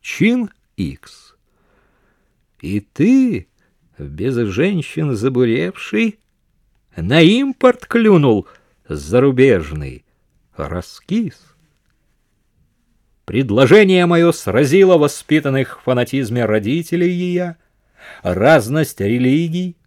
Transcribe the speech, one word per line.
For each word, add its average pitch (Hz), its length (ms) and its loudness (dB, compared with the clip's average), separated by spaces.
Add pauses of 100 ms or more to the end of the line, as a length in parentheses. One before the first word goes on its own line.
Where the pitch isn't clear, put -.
Чин 233 500 -2 (260)
Икс. - 600 -12 (1200)
И 101 200 -6
ты, 233 680 0 (500)
без 76 380 -8
женщин 143 760 -4
забуревший, 135 1040 -2 (800)
на 107 240 0
импорт 247 680 2
клюнул 160 600 2 (420)
зарубежный, 82 1160 0 (520)
раскис. 110 840 -8 (1900)
Предложение 139 800 4
моё 170 260 4
сразило 151 640 2
воспитанных 143 840 -2
в - 40 -20
фанатизме 123 640 -2
родителей 160 640 -2
ея, 175 480 -6 (640)
разность 127 760 0
религий 156 760 -2 (100)